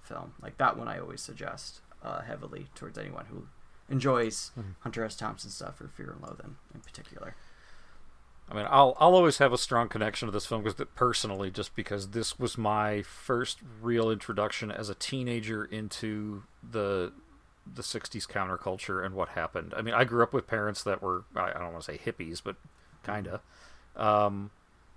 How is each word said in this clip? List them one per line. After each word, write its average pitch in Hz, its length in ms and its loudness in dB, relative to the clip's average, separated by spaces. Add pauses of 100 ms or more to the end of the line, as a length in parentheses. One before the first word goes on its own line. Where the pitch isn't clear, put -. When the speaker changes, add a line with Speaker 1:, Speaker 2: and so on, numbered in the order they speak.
Speaker 1:
film. - 420 -12
Like, - 160 -12
that 127 180 4
one 117 120 -6
I 98 100 -6
always 90 240 -10
suggest, - 600 -12 (200)
uh, - 200 -6
heavily - 520 -12
towards - 240 -12
anyone - 280 -10
who 98 200 -14 (440)
enjoys 123 680 2
Speaker 2:
Mm-hmm. 101 120 -8 (100)
Speaker 1:
Hunter 113 240 -4
S. 107 120 -6
Thompson 110 340 -8
stuff - 300 -10
or - 80 -14
Fear - 240 -12
and - 100 -14
Loathing - 340 -14 (180)
in - 60 -14
particular. - 540 -14 (1120)
Speaker 2:
I - 60 -10
mean, 104 160 -2
I'll, 135 280 10
I'll 175 160 12
always 175 240 8
have 135 140 8
a 123 60 2
strong 117 320 2
connection 107 360 -2
to 104 60 -2
this 104 140 -2
film 110 160 -2
'cause 107 120 0
th-, - 200 -6
personally, 101 560 0
just 95 240 -6
because 98 360 -4
this 113 280 -2
was 120 180 -2
my 107 460 2
first - 560 -2 (240)
real 117 280 4
introduction 107 600 0
as 107 180 -6
a 101 60 -6
teenager 117 720 -4
into 107 800 -6 (180)
the, 101 500 0 (540)
the - 160 -12
sixties - 440 -6
counterculture 92 800 -2
and 95 100 -4
what 92 160 -2
happened. 82 460 -4
I - 60 -2
mean, 113 120 0
I 113 100 8
grew 117 180 4
up 117 100 4
with 135 140 0
parents 104 380 -2
that 95 180 0
were, 92 220 0 (120)
I, 92 140 0
I - 40 -4
don't 87 180 -6
wanna 82 100 -10
say 78 160 -8
hippies, 85 440 -6
but 98 140 -6 (460)
kinda. 101 380 -4 (560)
Um, 104 540 4 (460)